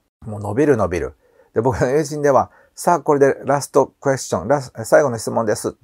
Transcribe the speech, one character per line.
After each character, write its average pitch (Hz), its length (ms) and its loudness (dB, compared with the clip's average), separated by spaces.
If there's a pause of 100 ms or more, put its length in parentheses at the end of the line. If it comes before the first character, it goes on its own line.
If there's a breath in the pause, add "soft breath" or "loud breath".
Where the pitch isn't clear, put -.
(260)
も 104 120 -10
う - 20 -10
伸 104 140 -6
び 139 120 0
る 143 120 4
伸 98 100 0
び 85 120 -2
る。 67 160 -8 (380 soft breath)
で、 113 80 0
僕 120 200 0
の 127 80 2
友 151 140 2
人 147 180 -8
で 143 100 4
は、 113 200 2 (240 soft breath)
「さ - 200 0
あ、 - 60 0
こ 156 120 2
れ 143 60 2
で 135 260 4
ラ 135 160 0
ス - 80 -10
ト 135 300 2
ク 139 120 -2
エ 135 60 -2
ス - 100 -10
チ - 80 -4
ョ 85 80 -2
ン、 95 40 -8
ラ 143 140 0
ス-、 127 100 -14 (140)
最 156 180 4
後 131 80 0
の 117 80 -6
質 135 100 -8
問 117 160 -2
で 107 100 0
す」 - 140 -6
っ - 40 -6
て - 100 -20